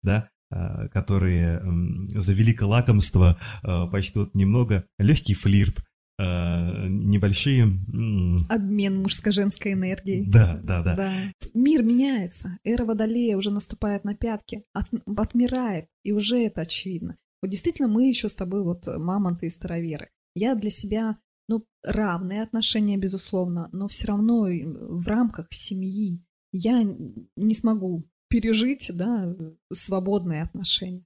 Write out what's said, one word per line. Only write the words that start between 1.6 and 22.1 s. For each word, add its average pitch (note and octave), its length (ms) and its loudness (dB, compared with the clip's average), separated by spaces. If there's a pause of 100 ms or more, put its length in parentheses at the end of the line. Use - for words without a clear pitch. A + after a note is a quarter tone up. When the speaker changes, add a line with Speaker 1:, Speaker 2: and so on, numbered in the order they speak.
Speaker 1:
за G2 240 2
великое G#2+ 320 4
лакомство, G2+ 760 6 (240)
а, F2 240 -2
почтут G2 480 -2
немного G2+ 500 2 (140)
лёгкий G#2+ 340 4
флирт, G2 440 4 (420)
а, F2 680 -2
небольшие, G2+ 760 2
м, F#2+ 840 2
Speaker 2:
Обмен G3+ 520 0
мужско-женской G3+ 720 0
энергией. F#3+ 560 -4
Speaker 1:
Да, F#2+ 320 6
да, F2 220 -2
да. E2+ 120 2
Speaker 2:
Да. F#3+ 380 -4 (200)
Мир C4+ 300 4
меняется. A3+ 840 0
Эра A#3+ 200 0
Водолея A3 520 0
уже G3 120 -2
наступает G3+ 540 -4
на G#3 100 -4
пятки, G#3+ 600 -8
от-, G#3 160 -6 (280)
отмирает, A#3+ 680 -2 (160)
и G3+ 80 -4
уже G#3 320 0
это G3+ 180 -4
очевидно. E3+ 540 -6 (260)
Вот G3 80 -4
действительно, C#4 380 -2
мы A3+ 220 2
ещё A#3 180 -2
с G3+ 80 0
тобой F#3+ 260 -4
вот F3 260 -4
мамонты F3 580 -2
и E3 40 -4
староверы. E3+ 600 -6 (260)
Я A3 180 0
для G#3+ 160 -4
себя, G#3+ 480 -4 (300)
ну, A3 180 -4 (160)
равные G3 600 -4